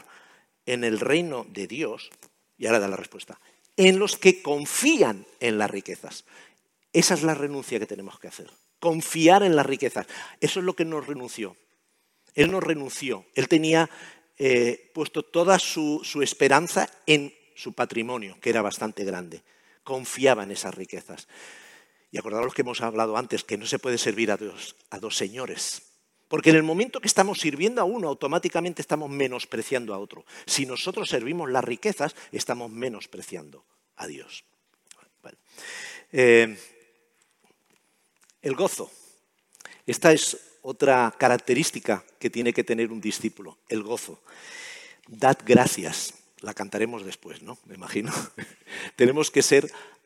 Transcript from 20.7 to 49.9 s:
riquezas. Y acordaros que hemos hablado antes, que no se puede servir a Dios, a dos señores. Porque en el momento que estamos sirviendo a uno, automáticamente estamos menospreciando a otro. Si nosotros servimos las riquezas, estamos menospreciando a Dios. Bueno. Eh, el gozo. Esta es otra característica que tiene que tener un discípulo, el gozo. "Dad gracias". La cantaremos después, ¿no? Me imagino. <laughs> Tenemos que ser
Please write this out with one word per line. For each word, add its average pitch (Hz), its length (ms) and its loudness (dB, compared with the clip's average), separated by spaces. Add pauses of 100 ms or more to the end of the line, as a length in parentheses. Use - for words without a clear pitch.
riquezas. 92 540 -16 (840)
Y - 60 -10
acordaros 113 380 -6
que 139 60 -2
hemos 123 200 -6
hablado 110 360 -2
antes, 120 260 -4
que 107 140 -8
no 110 100 -10
se 135 100 -2
puede 120 220 -2
servir 107 320 0
a 98 60 0
Dios, 98 380 -12 (140)
a 98 100 -14
dos 104 160 -8
señores. 107 680 -8 (440)
Porque 156 220 2
en 160 60 12
el 156 80 6
momento 208 380 -2
que - 60 -6
estamos 190 320 2
sirviendo 180 420 -2
a - 20 2
uno, 196 240 -2
automáticamente 165 720 -2
estamos 147 300 -4
menospreciando 123 840 -4
a 95 60 -8
otro. - 260 -16 (220)
Si 139 180 -2
nosotros 180 440 -6
servimos 143 420 -2
las 127 120 2
riquezas, 143 520 -4 (160)
estamos 120 400 -6
menospreciando 95 920 -12 (320)
a 82 120 -14
Dios. 67 360 -16 (800)
Bueno. - 160 -20 (760)
Eh, 117 460 6 (1800)
el 135 140 -4
gozo. 165 340 -4 (960)
Esta 156 280 6
es - 480 -2
otra 127 560 2
característica 120 880 0 (120)
que 120 120 -4
tiene 120 240 -2
que 120 100 -2
tener 113 280 -4
un 113 100 -12
discípulo, 104 560 -8 (100)
el 110 160 -4
gozo. 107 400 -10 (840)
"Dad 127 380 2
gracias". 123 680 2 (280)
La 104 120 -12
cantaremos 104 520 -6
después, 104 360 -16
¿no? 120 240 -16
Me 101 100 -20
imagino. 104 380 -8
<laughs> - 800 -14
Tenemos 135 340 2
que 135 120 2
ser 139 280 4 (360)